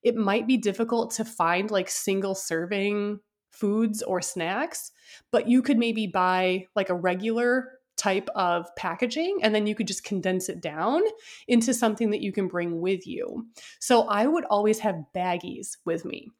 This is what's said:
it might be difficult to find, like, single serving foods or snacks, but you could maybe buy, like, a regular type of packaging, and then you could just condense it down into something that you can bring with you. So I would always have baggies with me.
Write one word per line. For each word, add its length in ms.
it 100
might 320
be 120
difficult 560
to 100
find, 480
like, 160
single 480
serving 840
foods 520
or 200
snacks, 720
but 160
you 140
could 160
maybe 300
buy, 680
like, 140
a 60
regular 760
type 360
of 320
packaging, 680
and 120
then 120
you 80
could 120
just 180
condense 440
it 140
down 400
into 280
something 360
that 120
you 100
can 160
bring 320
with 260
you. 400
So 300
I 180
would 200
always 320
have 260
baggies 680
with 220
me. 340